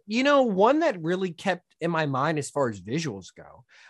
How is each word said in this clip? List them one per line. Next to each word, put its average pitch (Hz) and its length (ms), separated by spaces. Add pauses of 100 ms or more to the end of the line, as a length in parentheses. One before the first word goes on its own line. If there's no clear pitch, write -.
you 226 180
know, 285 180
one 233 380
that 262 220
really 185 300
kept 180 320 (160)
in 170 100
my 160 140
mind 143 340
as 135 120
far 139 180
as 101 140
visuals 110 520
go - 300 (260)